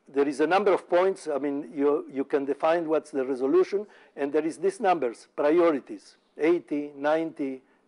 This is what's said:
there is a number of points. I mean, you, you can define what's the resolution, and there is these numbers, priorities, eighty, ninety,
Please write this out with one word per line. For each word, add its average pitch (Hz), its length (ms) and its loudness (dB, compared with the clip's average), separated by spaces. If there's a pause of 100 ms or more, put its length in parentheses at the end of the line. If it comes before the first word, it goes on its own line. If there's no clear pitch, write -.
(120)
there 143 160 2
is 139 120 -2
a 151 80 4
number 190 260 2
of - 160 -4
points. 180 380 2
I 147 100 -2
mean, 143 360 -4
you, 143 380 0
you 135 140 -4
can 139 180 -2
define 160 460 0
what's 156 220 -2
the 135 120 -2
resolution, 143 600 0 (320)
and 143 160 -4
there 156 120 0
is 156 120 -6
these 185 220 -2
numbers, 160 560 0
priorities, 151 840 0 (200)
eighty, 151 600 0
ninety, 147 640 -2 (260)